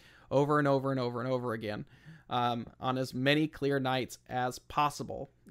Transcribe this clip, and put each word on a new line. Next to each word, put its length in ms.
over 300
and 80
over 240
and 80
over 220
and 100
over 220
again, 320
um, 380
on 160
as 160
many 340
clear 320
nights 380
as 320
possible. 720